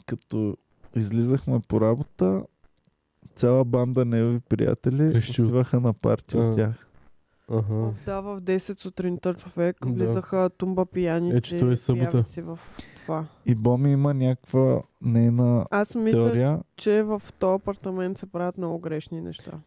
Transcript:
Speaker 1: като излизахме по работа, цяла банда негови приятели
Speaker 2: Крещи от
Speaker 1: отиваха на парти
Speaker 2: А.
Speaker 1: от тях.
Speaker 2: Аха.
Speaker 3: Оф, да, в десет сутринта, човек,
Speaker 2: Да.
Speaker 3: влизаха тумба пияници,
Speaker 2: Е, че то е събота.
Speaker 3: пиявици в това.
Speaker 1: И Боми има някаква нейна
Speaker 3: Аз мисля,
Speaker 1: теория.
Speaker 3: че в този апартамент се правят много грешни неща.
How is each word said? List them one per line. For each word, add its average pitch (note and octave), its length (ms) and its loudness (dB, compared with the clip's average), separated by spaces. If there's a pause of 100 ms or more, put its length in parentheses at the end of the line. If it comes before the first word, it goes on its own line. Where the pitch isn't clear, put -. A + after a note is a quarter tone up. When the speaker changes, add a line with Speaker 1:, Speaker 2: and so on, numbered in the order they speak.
Speaker 1:
като A2 500 -4 (400)
излизахме A#2 640 0
по G#2+ 200 -2
работа, D3 640 0 (920)
цяла B2+ 300 4
банда B2 400 0
негови A#2 360 2
приятели C3+ 720 0
Speaker 2:
Крещи A#2+ 300 0
от A#2 40 4
Speaker 1:
отиваха B2 340 2
на A#2+ 120 2
парти - 440 -2
Speaker 2:
А. A#2 40 2
Speaker 1:
от A2+ 160 2
тях. A2 260 0 (680)
Speaker 2:
Аха. A2 260 -2
Speaker 3:
Оф, G#2+ 300 -4
да, G3 140 -6
в G3 200 -10
десет F#3+ 380 -4
сутринта, F3+ 560 -4
човек, F3 480 -4
Speaker 2:
Да. B2+ 80 -4
Speaker 3:
влизаха A#2 600 0
тумба F#3 360 -2
пияници, E3+ 500 0
Speaker 2:
Е, A#2+ 40 4
че E3+ 180 -8
то B2+ 120 4
е B2 60 2
събота. B2 340 0
Speaker 3:
пиявици C3 320 0
в E3 160 -12 (380)
това. D#3+ 280 -6 (220)
Speaker 1:
И B2+ 80 4
Боми B2 380 2
има C#3 220 2
някаква C3 680 0 (200)
нейна A#2+ 680 4
Speaker 3:
Аз G#3 240 -2
мисля, A3 180 0
Speaker 1:
теория. B2 460 2 (180)
Speaker 3:
че G#3+ 260 0
в G#3+ 200 -4 (120)
този F#3+ 200 0
апартамент F#3+ 640 -6
се F#3 80 -14
правят F3+ 320 -6
много E3+ 200 -6
грешни D#3+ 420 -8
неща. E3+ 300 -14 (160)